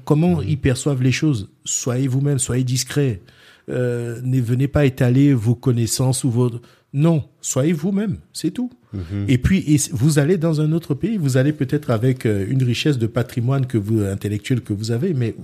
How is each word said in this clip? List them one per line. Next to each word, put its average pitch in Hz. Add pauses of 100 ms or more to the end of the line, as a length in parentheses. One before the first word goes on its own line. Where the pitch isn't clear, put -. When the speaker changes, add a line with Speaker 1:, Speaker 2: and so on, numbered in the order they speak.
Speaker 1:
Comment 165
Speaker 2:
Mhm. 143
Speaker 1:
ils 151
perçoivent 131
les 127
choses ? 123 (160)
Soyez 131
vous-même, 135
soyez 127
discret. 127 (480)
Euh, 120
ne 127
venez 123
pas 147
étaler 135
vos 117
connaissances 127
ou 139
vos... 123 (440)
Non, 156 (180)
soyez 143
vous-même, 190 (160)
c'est -
tout. 247 (240)
Speaker 2:
Mhm. 101
Speaker 1:
Et 131
puis, 185
et 151
c-, -
vous 147
allez 156
dans 156
un 156
autre 160
pays, 202
vous 139
allez 135
peut-être 147
avec, 127
euh, 101
une 131
richesse 127
de 113
patrimoine 123
que 127
vous, 107
intellectuelle 104
que -
vous 107
avez, 147
mais 123